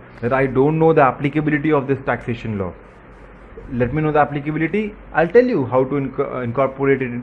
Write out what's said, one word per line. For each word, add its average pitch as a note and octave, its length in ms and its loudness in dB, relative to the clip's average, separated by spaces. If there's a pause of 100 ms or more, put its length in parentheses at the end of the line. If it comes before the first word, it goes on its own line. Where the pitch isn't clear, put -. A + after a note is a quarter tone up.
(200)
that A#2+ 120 -2
I C3+ 140 2
don't C#3 340 2
know D#3+ 120 6
the D3+ 100 2
applicability D3 680 0
of C#3 160 2
this C3 180 -2
taxation A#2 540 -4
law, F2+ 160 -6 (960)
let B2 240 -2
me D#3 80 -2
know D#3 80 0
the D3 80 2
applicability, D#3 760 -2 (200)
I'll E3 160 2
tell A#3+ 160 6
you G3+ 200 0
how B2+ 200 2
to C3 60 -4
inc-, C#3 280 -4
uh, C3 220 -4
incorporate C3+ 640 0
it, B2 200 -6